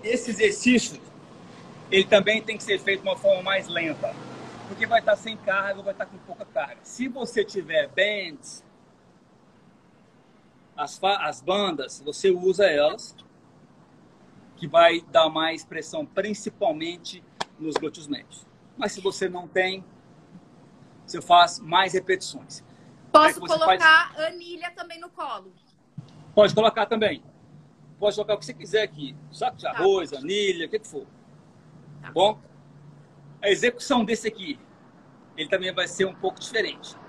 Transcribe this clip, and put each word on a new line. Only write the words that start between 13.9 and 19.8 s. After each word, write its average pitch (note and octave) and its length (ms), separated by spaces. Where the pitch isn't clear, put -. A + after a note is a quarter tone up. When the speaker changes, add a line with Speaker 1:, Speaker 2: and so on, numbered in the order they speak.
Speaker 1:
que E3 100
vai E3+ 340
dar D#3+ 180
mais D#3+ 360
pressão, D#3+ 420
principalmente F3+ 1160
nos D#3 160
glúteos D3+ 320
médios. - 400
Mas G#3 160
se G3 80
você F#3+ 280
não F3 180
tem, F#3 380